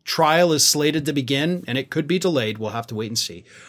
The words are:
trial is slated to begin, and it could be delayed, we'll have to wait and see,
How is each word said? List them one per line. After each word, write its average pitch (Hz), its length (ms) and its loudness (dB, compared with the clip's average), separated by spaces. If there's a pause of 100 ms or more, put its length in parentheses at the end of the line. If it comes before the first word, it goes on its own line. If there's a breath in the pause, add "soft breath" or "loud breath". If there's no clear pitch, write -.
trial 160 480 4
is 147 120 2
slated 151 400 2
to 151 80 -2
begin, 143 540 -2
and 123 100 -4
it 135 140 -6
could 156 160 -2
be 180 100 0
delayed, 127 400 0
we'll 107 140 -6
have 117 160 -8
to 113 80 -8
wait 110 160 -6
and 117 80 -4
see, 87 240 -8 (260 loud breath)